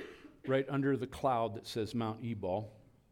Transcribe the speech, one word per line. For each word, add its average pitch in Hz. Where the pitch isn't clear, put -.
right 135
under 139
the 120
cloud 117
that -
says 113
Mount 113
Ebal, 107